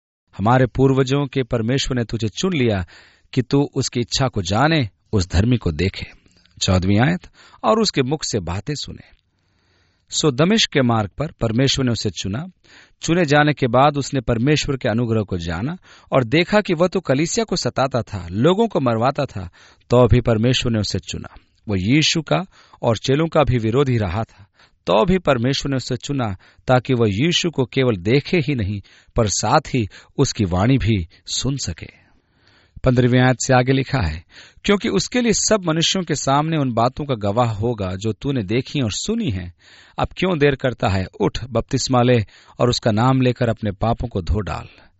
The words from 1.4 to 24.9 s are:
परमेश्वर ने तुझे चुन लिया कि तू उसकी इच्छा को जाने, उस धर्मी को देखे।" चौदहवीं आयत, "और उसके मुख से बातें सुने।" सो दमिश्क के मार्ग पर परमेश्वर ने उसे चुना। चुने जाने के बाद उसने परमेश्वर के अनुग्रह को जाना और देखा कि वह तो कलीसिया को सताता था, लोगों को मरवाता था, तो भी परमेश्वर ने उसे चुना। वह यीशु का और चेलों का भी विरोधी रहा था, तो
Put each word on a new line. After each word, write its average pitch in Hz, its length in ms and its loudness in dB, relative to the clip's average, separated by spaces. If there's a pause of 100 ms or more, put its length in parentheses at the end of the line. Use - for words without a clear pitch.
परमेश्वर 123 540 -2
ने 120 60 0
तुझे 110 240 -4
चुन 185 260 -4
लिया 110 320 0 (480)
कि 131 80 0
तू 143 340 0
उसकी 127 240 -4
इच्छा 127 280 -2
को 107 140 -4
जाने, 120 480 0 (240)
उस 92 160 0
धर्मी 110 280 2
को 87 140 -2
देखे।" 82 340 -4 (560)
चौदहवीं 92 380 2
आयत, 160 280 0 (360)
"और 220 160 2
उसके 190 220 0
मुख 139 220 -2
से 117 160 -4
बातें 92 360 -6
सुने।" - 480 -16 (840)
सो 156 220 0
दमिश्क 175 400 2
के 143 100 2
मार्ग 113 360 2
पर - 140 -8
परमेश्वर 127 540 0
ने 120 60 0
उसे 110 180 -4
चुना। 117 420 -8 (500)
चुने 170 240 0
जाने 147 280 4
के 131 140 -2
बाद 139 300 4
उसने 135 240 -4
परमेश्वर 131 560 0
के 123 120 -2
अनुग्रह 113 320 0
को 98 160 -6
जाना 87 400 -6 (340)
और 131 120 2
देखा 170 380 2
कि 190 120 -2
वह 165 140 2
तो 185 120 -2
कलीसिया 160 440 0
को 190 120 -4
सताता 127 460 -2
था, 87 300 -10
लोगों 180 360 2
को 190 120 -2
मरवाता 127 460 0
था, 92 240 -10 (400)
तो 120 180 6
भी 123 140 6
परमेश्वर 120 500 0
ने 107 80 0
उसे 98 200 -4
चुना। - 360 -14 (340)
वह 101 100 0
यीशु 147 420 2
का 156 240 -2 (360)
और 117 160 0
चेलों 151 300 0
का 156 160 2
भी 123 140 2
विरोधी 120 400 0
रहा 104 260 -2
था, - 240 -18 (380)
तो 202 200 4